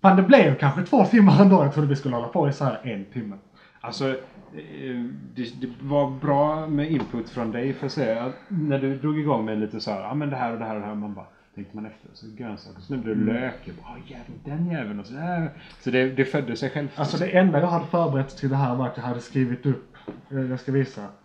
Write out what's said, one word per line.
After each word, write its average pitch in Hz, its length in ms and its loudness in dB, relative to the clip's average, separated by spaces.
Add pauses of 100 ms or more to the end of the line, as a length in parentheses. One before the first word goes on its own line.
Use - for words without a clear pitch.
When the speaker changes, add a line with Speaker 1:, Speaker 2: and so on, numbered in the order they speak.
Speaker 1:
Fan, 185 160 8
det 190 60 6
blev 180 320 8
kanske 147 280 0
två 214 220 6
timmar 196 360 8
ändå. 196 220 10
Jag 143 100 2
trodde 151 140 2
vi 139 80 2
skulle 127 200 -2
hålla 117 120 -4
på 143 220 0
i 139 40 -2
så 143 120 -4
här 110 180 -2
en 104 220 -8
timme. 104 300 -10 (460)
Speaker 2:
Alltså, 127 280 -4
eh, 135 920 -10 (320)
det, 127 260 -8
det 127 80 -6 (120)
var 139 280 0
bra 147 580 0
med 151 240 -2
input 117 380 -4
från 113 220 -6
dig, 127 220 -4
för 139 120 -8
att 135 60 -6
säga. 117 320 -2
Att 131 100 -6 (140)
när 151 320 -2
du 135 160 -2
drog 151 240 -2
igång 131 260 0
med 110 140 -4
lite 107 200 -4
så 110 120 -8
här, 98 100 -6
"Ja, 104 120 -8
men 147 160 -4
det 139 60 -6
här 120 180 -4
och 110 60 -8
det 113 60 -8
här 110 100 -8
och 104 60 -8
det 104 60 -10
här", 107 80 -10
man 104 180 -8
bara, 98 120 -16 (300)
tänkte 101 200 -16
man 107 100 -12
efter, - 280 -20
så - 120 -20 (120)
grönsaker, 107 440 -14
så - 120 -10
nämnde 113 160 -6
du 107 120 0
Speaker 1:
Mm. 104 40 2 (100)
Speaker 2:
lök, 123 180 -4 (100)
jag 87 120 -16
bara, 123 220 -18 (100)
"Ja, 131 100 -18
jävlar, 147 400 -12
den 175 140 -2
jäveln", 107 280 -6
och 98 60 -12
så, 113 80 -16
äh, 165 320 -4 (340)
så 131 120 -6
det, 127 180 4
det 131 160 2
födde 131 300 -4
sig 131 140 -4
själv. 143 260 -6
Speaker 1:
Alltså, 147 220 -4
det 180 100 -2 (100)
enda 180 220 6
jag 175 80 2
hade 170 180 -2
förberett 143 520 -2
till 139 120 -2
det 135 60 0
här 127 200 0
var 127 120 -2
att 120 100 -8
jag 120 60 -10
hade 120 180 -6
skrivit 123 440 -2
upp, - 300 -4 (360)
eh, 135 80 -4
jag 127 200 -4
ska - 120 -6
visa. 131 300 0 (240)